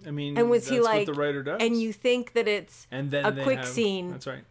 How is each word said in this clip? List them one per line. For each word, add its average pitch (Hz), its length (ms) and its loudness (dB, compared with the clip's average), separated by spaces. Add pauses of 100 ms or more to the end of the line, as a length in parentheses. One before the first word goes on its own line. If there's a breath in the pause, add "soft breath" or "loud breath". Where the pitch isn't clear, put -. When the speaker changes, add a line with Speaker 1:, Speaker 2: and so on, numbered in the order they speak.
Speaker 1:
I 151 60 -10
mean, 143 260 -4
Speaker 2:
And 233 120 4
was 240 180 4
he 254 80 0
Speaker 1:
that's 233 120 4
what 220 80 4
Speaker 2:
like, 208 100 2
Speaker 1:
the 156 80 -2
writer 143 300 0
does. 170 180 -4
Speaker 2:
and 233 180 2
you 226 140 -2
think 247 400 0
that 233 140 2
it's - 440 -2
Speaker 1:
And 135 200 -4
then 143 140 0
Speaker 2:
a 214 60 4
Speaker 1:
they 139 120 -4
Speaker 2:
quick 185 160 2
Speaker 1:
have, 127 80 -4
Speaker 2:
scene, 190 420 -2
Speaker 1:
that's 139 180 -12
right. 131 240 -10